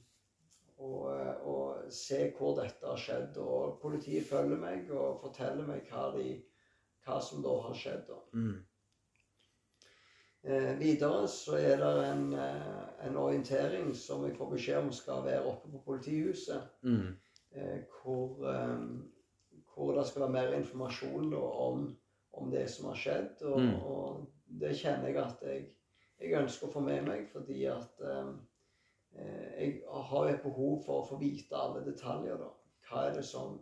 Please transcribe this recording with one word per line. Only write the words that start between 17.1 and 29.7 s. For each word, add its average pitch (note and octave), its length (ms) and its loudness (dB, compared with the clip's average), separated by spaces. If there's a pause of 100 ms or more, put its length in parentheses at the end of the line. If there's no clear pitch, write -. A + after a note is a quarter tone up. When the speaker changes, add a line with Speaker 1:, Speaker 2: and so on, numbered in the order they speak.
Speaker 1:
eh, F#2+ 280 -4 (220)
hvor, C3 520 -2
ehm, B2 580 -4 (640)
hvor C#3+ 200 2
det C#3 120 4
skal C#3 160 -2
være B2+ 100 4
mer B2+ 220 4
informasjon C3+ 760 -2
da D3 80 0
om, B2+ 580 0 (360)
om C3 180 -6
det C3 200 2
som - 180 -8
har C#3+ 60 -4
skjedd, - 480 -2
og, C#3 180 4
Speaker 2:
Mhm. G#2 220 6
Speaker 1:
og - 440 -4 (340)
det D3 160 0
kjenner C3+ 320 0
jeg C#3 80 0
at B2 260 -2
jeg, C#3 240 -4 (540)
jeg A#2 120 -2
ønsker C#3 340 2
å - 60 -4
få D3 80 -2
med C#3+ 240 2
meg, - 240 -2
fordi C3+ 360 -4
at, - 360 -2
ehm, C#2 380 -4 (800)
eh, - 460 -6
jeg - 180 -2 (100)